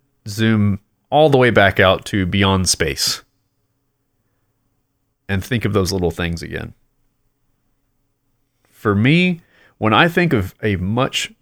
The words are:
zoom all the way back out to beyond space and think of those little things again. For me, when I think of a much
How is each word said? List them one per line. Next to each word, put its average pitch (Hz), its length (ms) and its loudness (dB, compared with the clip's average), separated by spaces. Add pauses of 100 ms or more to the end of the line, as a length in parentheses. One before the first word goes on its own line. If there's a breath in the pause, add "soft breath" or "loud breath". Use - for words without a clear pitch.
(260)
zoom 104 540 0 (300)
all 151 180 4
the 139 100 4
way 127 120 4
back 98 280 4
out 92 280 2
to 98 180 -2
beyond 95 440 0
space - 540 -4 (2000)
and 95 160 -4
think 120 200 -4
of 104 80 -2
those 95 200 0
little 90 180 -2
things 85 320 -6
again. 78 320 -12 (1900)
For - 260 -2
me, 165 460 2 (380 soft breath)
when 107 140 -2
I 139 160 4
think 175 240 -2
of 95 300 -2
a 104 140 -2
much 104 640 -4